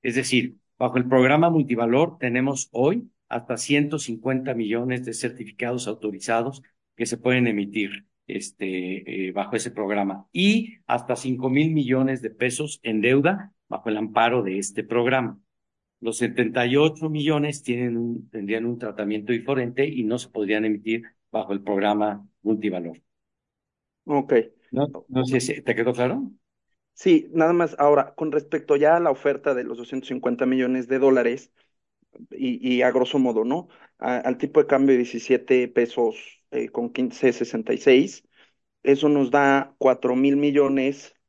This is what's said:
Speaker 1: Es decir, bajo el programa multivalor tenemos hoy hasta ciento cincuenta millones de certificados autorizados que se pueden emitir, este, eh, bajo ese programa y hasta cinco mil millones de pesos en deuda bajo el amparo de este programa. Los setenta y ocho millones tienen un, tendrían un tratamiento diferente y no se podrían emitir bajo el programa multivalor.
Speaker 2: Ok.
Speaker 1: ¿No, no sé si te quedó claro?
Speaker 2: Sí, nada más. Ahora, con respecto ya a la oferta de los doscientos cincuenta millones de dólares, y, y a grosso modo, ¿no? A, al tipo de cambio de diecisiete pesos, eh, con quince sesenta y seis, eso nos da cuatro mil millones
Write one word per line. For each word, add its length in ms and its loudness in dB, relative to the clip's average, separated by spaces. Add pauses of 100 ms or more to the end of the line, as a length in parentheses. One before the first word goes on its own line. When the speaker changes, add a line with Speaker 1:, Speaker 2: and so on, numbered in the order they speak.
Speaker 1:
Es 140 -4
decir, 420 0 (200)
bajo 200 -2
el 100 0
programa 420 4
multivalor 680 0
tenemos 540 -2
hoy 380 -2 (200)
hasta 280 -6
ciento 420 0
cincuenta 560 -4
millones 500 -4
de 80 -8
certificados 760 -6
autorizados 760 -4 (320)
que 100 -4
se 120 -6
pueden 280 2
emitir, 640 -4 (180)
este, 1000 -8
eh, 40 -8
bajo 240 -4
ese 140 -4
programa 640 -4
y 460 0 (100)
hasta 280 -2
cinco 340 -4
mil 220 2
millones 520 0
de 80 -6
pesos 500 -6
en 200 -2
deuda 520 2 (140)
bajo 220 -6
el 80 -2
amparo 440 2
de 160 -4
este 260 -6
programa. 560 0 (640)
Los 160 -6
setenta 480 0
y 100 0
ocho 320 2
millones 540 -2
tienen 360 -4
un, 340 -6
tendrían 340 -4
un 140 -4
tratamiento 520 -6
diferente 560 -2
y 160 -4
no 140 -2
se 120 -12
podrían 360 -2
emitir 380 -4 (280)
bajo 220 -4
el 80 -6
programa 640 -2 (160)
multivalor. 580 -4 (1080)
Speaker 2:
Ok. 280 0 (380)
Speaker 1:
¿No, 160 0 (200)
no 180 -2
sé 140 0
si 220 -4
te 140 -2
quedó 180 0
claro? 380 -2 (640)
Speaker 2:
Sí, 380 4
nada 220 4
más. 240 0
Ahora, 380 4
con 160 -4
respecto 440 0
ya 200 6
a 40 2
la 120 2
oferta 420 -2
de 100 -2
los 140 -8
doscientos 300 -10
cincuenta 380 -2
millones 420 0
de 120 0
dólares, 520 2 (800)
y, 440 -2
y 60 2
a 100 4
grosso 280 0
modo, 240 2
¿no? 240 -2 (320)
A, 180 -2
al 200 -4
tipo 220 2
de 80 4
cambio 260 4
de 60 6
diecisiete 680 0
pesos, 840 -2
eh, 200 -6
con 220 -6
quince 420 0
sesenta 400 -4
y 40 0
seis, 500 4 (540)
eso 280 4
nos 200 2
da 480 2
cuatro 380 2
mil 220 2
millones 800 0 (140)